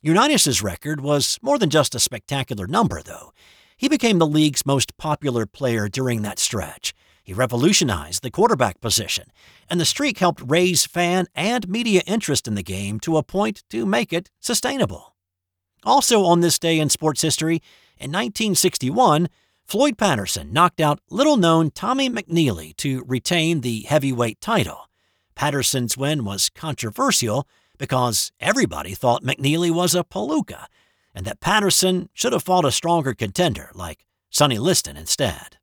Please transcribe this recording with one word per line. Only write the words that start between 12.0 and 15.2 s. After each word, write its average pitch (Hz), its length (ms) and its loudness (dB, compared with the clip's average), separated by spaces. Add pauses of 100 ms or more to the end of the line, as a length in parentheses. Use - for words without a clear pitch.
interest 180 400 -2
in 110 80 -4
the 98 80 -4
game 101 380 -8
to 160 160 0
a 151 60 2
point 202 480 -4
to 226 160 -4
make 226 260 0
it 175 160 -4 (120)
sustainable. 240 760 -4 (680)